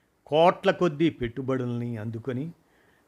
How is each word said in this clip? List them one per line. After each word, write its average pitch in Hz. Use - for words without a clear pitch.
కోట్ల 175
కొద్దీ 165
పెట్టుబడుల్ని 120
అందుకొని 117